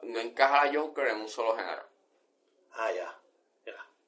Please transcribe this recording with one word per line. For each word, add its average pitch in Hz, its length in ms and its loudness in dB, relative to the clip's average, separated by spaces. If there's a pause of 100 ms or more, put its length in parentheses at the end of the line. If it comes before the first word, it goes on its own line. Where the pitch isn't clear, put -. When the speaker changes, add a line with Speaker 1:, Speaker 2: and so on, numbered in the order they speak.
Speaker 1:
no 117 160 -4
encajar 139 480 4
a 139 60 0
Joker 147 340 0
en 110 120 0
un 110 80 -8
solo 113 260 0
género. 92 280 -4 (880)
Speaker 2:
Ah, 113 200 -2
ya, 90 280 -6 (460)
ya. 107 80 -12 (340)